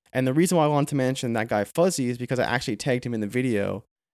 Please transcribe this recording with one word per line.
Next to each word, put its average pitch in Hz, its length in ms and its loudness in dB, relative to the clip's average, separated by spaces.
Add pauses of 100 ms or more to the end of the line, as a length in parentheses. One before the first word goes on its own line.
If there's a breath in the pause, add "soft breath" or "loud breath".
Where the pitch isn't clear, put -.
(140)
And 131 120 0
the 131 80 2
reason 170 240 4
why 156 80 4
I 151 40 2
wanted 143 200 2
to 147 60 -2
mention 131 380 0
that 110 160 -2
guy 104 160 2
Fuzzy 165 440 0
is 123 80 -4
because 123 220 -4
I 120 60 2
actually 120 320 -2
tagged 127 280 -2
him 120 80 -6
in 110 60 -4
the 104 80 -2
video 104 560 -2 (300)